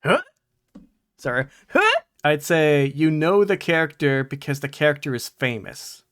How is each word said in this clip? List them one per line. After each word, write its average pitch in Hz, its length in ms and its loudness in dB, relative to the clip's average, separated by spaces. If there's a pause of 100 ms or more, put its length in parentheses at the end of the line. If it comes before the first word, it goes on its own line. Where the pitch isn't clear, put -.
Huh? 180 200 0 (960)
Sorry. 131 280 -4 (220)
Huh? 440 320 2 (240)
I'd 151 180 2
say 147 520 2
you 156 160 2
know 165 340 2
the 196 120 0
character 147 680 0
because 139 360 -8
the 143 80 -8
character 143 460 -2
is 117 140 -8
famous. - 840 -8